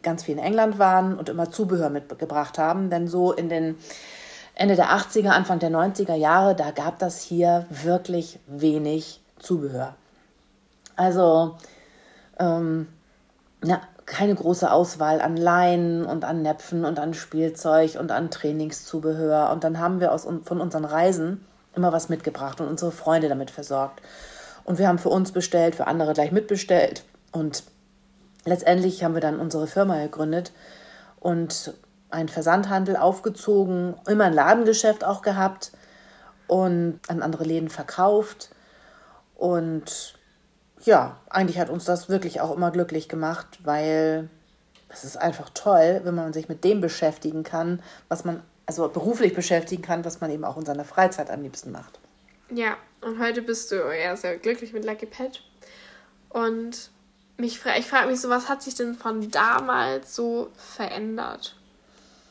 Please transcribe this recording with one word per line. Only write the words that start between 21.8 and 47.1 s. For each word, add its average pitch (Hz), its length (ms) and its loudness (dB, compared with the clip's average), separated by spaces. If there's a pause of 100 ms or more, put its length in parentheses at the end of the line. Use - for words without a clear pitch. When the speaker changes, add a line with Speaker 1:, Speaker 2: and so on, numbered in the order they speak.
Speaker 1:
was 160 160 -2
mitgebracht 143 520 -6
und 147 80 -4
unsere 165 240 -4
Freunde 160 360 2
damit 135 220 -2
versorgt. 139 520 -6 (640)
Und 180 140 -2
wir 196 100 4
haben 175 100 4
für 170 100 -2
uns 185 240 2
bestellt, 170 420 2
für - 120 -2
andere 156 280 0
gleich 147 180 2
mitbestellt. 196 720 2 (280)
Und 156 320 -4 (800)
letztendlich 180 580 2
haben 165 120 0
wir 165 60 0
dann 156 200 -2
unsere 156 260 -2
Firma 185 360 0
gegründet 156 500 -4 (680)
und 170 540 -2 (360)
einen 160 180 -4
Versandhandel 190 680 2
aufgezogen, 185 960 2 (120)
immer 214 180 4
ein 170 100 4
Ladengeschäft 214 680 4
auch 196 200 -2
gehabt 190 500 -2 (760)
und 175 600 2
an 170 140 -4
andere 156 220 -4
Läden 160 260 -2
verkauft. 208 800 0 (840)
Und 165 800 -4 (720)
ja, 175 320 6 (140)
eigentlich 180 280 0
hat 165 120 -2
uns 175 140 -6
das 175 240 -2
wirklich 185 320 -2
auch 160 140 -2
immer 175 160 0
glücklich 165 380 -2
gemacht, 160 560 -6
weil 156 640 0 (600)
es - 160 -18
ist 135 120 -12
einfach 160 380 -4
toll, 185 500 4
wenn 175 100 -2
man 165 180 -4
sich 160 160 -6
mit 156 160 -8
dem 202 160 4
beschäftigen 156 640 -2